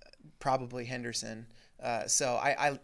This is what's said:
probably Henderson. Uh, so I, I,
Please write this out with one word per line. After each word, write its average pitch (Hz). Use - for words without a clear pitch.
probably 127
Henderson. 117
Uh, 120
so 127
I, 143
I, 139